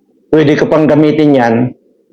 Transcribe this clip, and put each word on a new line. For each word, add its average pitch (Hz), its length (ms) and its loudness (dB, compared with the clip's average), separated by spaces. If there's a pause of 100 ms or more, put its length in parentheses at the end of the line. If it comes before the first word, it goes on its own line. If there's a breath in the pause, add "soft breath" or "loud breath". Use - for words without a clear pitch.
(280)
Pwede 151 320 0
ko 151 80 -2
pang 156 160 0
gamitin 151 480 0
yan 120 400 -2 (400)